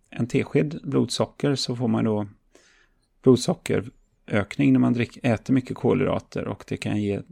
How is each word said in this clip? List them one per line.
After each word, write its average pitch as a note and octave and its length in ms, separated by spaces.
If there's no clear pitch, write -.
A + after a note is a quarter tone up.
en - 160
tesked D3 560
blodsocker, C3+ 720
så B2+ 220
får A#2 120
man A2+ 160
då G#2+ 220
blodsockerökning A#2 1500
när C3 80
man B2 140
drick-, A#2 280
äter B2 320
mycket B2+ 220
kolhydrater, - 720
och G#2+ 200
det G#2+ 80
kan G#2 260
ge G2+ 100
ett G2+ 200